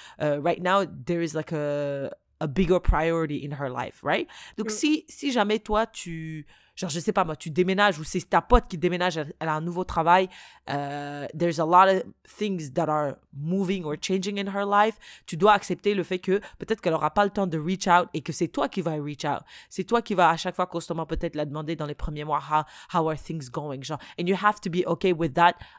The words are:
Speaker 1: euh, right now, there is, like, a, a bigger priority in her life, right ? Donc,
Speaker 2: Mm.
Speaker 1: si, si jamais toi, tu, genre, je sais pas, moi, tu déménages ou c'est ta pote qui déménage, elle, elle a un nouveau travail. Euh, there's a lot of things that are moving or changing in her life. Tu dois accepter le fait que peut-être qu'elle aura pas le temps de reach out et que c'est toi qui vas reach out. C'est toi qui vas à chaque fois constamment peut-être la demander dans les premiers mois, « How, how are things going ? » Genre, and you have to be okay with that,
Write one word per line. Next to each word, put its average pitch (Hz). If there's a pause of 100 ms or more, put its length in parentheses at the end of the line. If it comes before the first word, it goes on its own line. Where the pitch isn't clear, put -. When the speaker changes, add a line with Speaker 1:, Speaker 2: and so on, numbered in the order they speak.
(220)
Speaker 1:
euh, 147
right 160
now, 185 (220)
there 170
is, 156
like, 156
a, 143 (300)
a 160
bigger 180
priority 160
in 143
her 139
life, 123
right ? 339 (300)
Donc, 214
Speaker 2:
Mm. - (100)
Speaker 1:
si, 302
si 285
jamais 214
toi, 220
tu, 160 (340)
genre, 185
je 160
sais 226
pas, 185
moi, 156
tu -
déménages 185
ou 156
c'est -
ta 170
pote 240
qui 180
déménage, 175
elle, 147
elle 160
a 156
un 156
nouveau 175
travail. 180 (400)
Euh, 143 (100)
there's 165
a 160
lot 185
of 180 (220)
things 180
that 160
are 151 (160)
moving 180
or 151
changing 196
in 196
her 202
life. 208 (280)
Tu 180
dois 196
accepter 202
le 190
fait 185
que 190 (180)
peut-être -
qu'elle 165
aura 156
pas 202
le 196
temps 196
de 160
reach 185
out 175
et 151
que 160
c'est 160
toi 269
qui 196
vas 160
reach 147
out. 143 (280)
C'est 190
toi 233
qui 214
vas 175
à 165
chaque 180
fois 180
constamment 165
peut-être 165
la 151
demander 151
dans 151
les 147
premiers 151
mois, « 151 (100)
How, 151 (340)
how 160
are 156
things 147
going ? » 143
Genre, 139 (180)
and 175
you 190
have 208
to 185
be 175
okay 175
with 160
that, 170 (240)